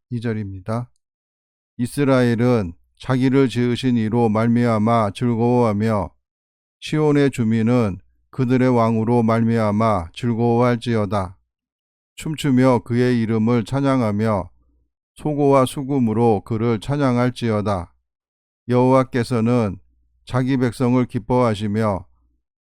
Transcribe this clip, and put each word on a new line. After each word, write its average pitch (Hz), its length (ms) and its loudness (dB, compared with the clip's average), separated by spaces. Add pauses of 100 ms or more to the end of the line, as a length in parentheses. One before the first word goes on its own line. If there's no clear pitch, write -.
이 120 100 -8
절입니다. 110 680 -8 (880)
이스라엘은 120 960 0 (240)
자기를 131 520 2
지으신 120 480 -2
이로 113 320 0
말미암아 113 840 2
즐거워하며 113 960 0 (720)
시온의 147 500 2
주민은 113 680 0 (320)
그들의 127 440 0
왕으로 117 460 2
말미암아 113 880 0
즐거워할지어다. 117 1300 -2 (800)
춤추며 131 640 2
그의 120 420 0
이름을 113 420 0
찬양하며 110 840 -2 (640)
소고와 139 540 2
수금으로 117 760 0
그를 113 340 -2
찬양할지어다. 120 1120 -2 (760)
여호와께서는 123 1080 0 (480)
자기 131 320 -2
백성을 123 480 0
기뻐하시며 110 1040 -2 (540)